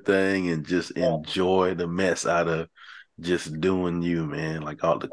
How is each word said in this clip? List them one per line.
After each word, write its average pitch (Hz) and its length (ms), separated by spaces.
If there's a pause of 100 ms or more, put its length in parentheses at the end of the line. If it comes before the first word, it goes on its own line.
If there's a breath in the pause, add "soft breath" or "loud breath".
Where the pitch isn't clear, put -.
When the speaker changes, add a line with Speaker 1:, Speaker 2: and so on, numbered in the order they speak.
Speaker 1:
thing 95 460
and 80 160
just 85 300
Speaker 2:
Yeah. 85 200
Speaker 1:
enjoy 92 580
the 87 140
mess 87 400
out 85 200
of 82 220 (500 loud breath)
just 82 400
doing 90 440
you, 85 220
man. 78 360
Like 76 220
all 82 160
the - 140